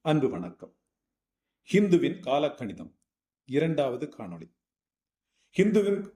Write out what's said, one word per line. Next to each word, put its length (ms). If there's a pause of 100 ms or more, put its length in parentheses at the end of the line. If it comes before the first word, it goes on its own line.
அன்பு 280
வணக்கம். 460 (960)
ஹிந்துவின் 500
காலக்கணிதம் 760 (500)
இரண்டாவது 720
காணொளி. 340 (1040)
ஹிந்துவின் 600